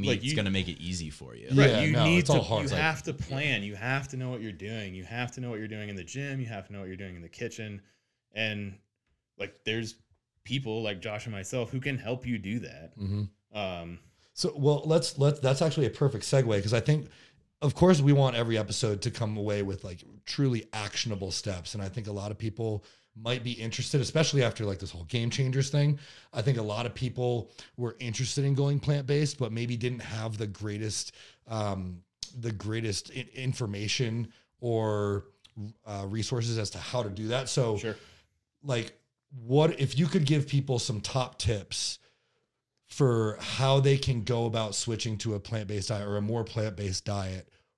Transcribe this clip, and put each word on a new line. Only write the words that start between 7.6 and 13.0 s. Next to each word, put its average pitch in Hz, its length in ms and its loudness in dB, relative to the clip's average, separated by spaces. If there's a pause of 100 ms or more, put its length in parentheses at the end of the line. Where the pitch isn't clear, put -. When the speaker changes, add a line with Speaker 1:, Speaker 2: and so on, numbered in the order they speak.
Speaker 1:
And, 104 460 -4 (600)
like, 98 280 -10
there's 110 300 -2 (500)
people 117 360 -2
like 104 200 -4
Josh 107 240 -8
and 113 100 -8
myself 110 360 -4
who 131 100 -4
can 135 160 -2
help 117 280 -4
you 123 120 -2
do 98 220 -4
that. 80 380 -14
Speaker 3:
Mm-hmm. 101 600 -6